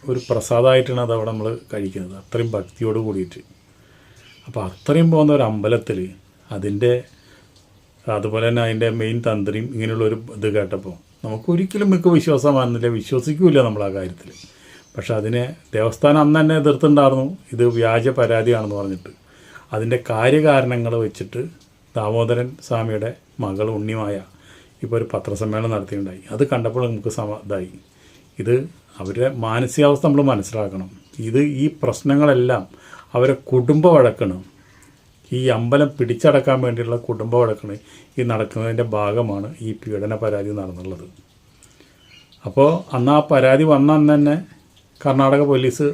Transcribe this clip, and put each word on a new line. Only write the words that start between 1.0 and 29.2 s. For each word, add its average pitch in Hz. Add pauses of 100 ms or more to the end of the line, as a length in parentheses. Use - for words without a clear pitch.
അത് 117
അവിടെ 113
നമ്മൾ 110 (260)
കഴിക്കുന്നത്, 95
അത്രയും 117
ഭക്തിയോട് 110
കൂടിയിട്ട്. 95 (1040)
അപ്പം 120
അത്രയും 160
പോകുന്ന 151
ഒരു 127
അമ്പലത്തിൽ 107 (580)
അതിൻ്റെ, 104 (1300)
അതുപോലെ 110
തന്നെ 120
അതിൻ്റെ 113 (120)
മെയിൻ 113
തന്ത്രിയും 107
ഇങ്ങനെയുള്ളൊരു 110 (180)
ഇത് 104
കേട്ടപ്പോൾ 95 (280)
നമുക്ക് 110
ഒരിക്കലും 190
നമുക്ക് 180
വിശ്വാസമാകുന്നില്ല, 127
വിശ്വസിക്കൂല 147
നമ്മൾ 104
ആ -
കാര്യത്തിൽ. 90 (640)
പക്ഷെ -
അതിനെ 117 (320)
ദേവസ്ഥാനം 147
അന്ന് 151
തന്നെ 156
എതിർത്തിട്ടുണ്ടായിരുന്നു, 139 (260)
ഇത് 117 (140)
വ്യാജ 113 (100)
പരാതിയാണെന്ന് 113
പറഞ്ഞിട്ട്. 95 (640)
അതിൻ്റെ 117 (120)
കാര്യകാരണങ്ങൾ 123 (120)
വെച്ചിട്ട് 104 (560)
ദാമോദരൻ 117 (160)
സ്വാമിയുടെ 113 (340)
മകൾ 101 (100)
ഉണ്ണിമായ 107 (680)
ഇപ്പോൾ 113
ഒരു 113
പത്രസമ്മേളനം 107
നടത്തിയിട്ടുണ്ടായി. 98 (140)
അത് 107
കണ്ടപ്പോൾ 117
നമുക്ക് 110
സമ-, 107
ഇതായി. 95 (760)
ഇത് 117 (460)
അവരുടെ 101 (160)